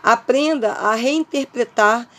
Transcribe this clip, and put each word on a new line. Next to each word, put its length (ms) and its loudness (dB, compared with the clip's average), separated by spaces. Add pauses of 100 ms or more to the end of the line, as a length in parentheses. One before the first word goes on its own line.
Aprenda 680 0
a 220 -2
reinterpretar 1120 -2 (100)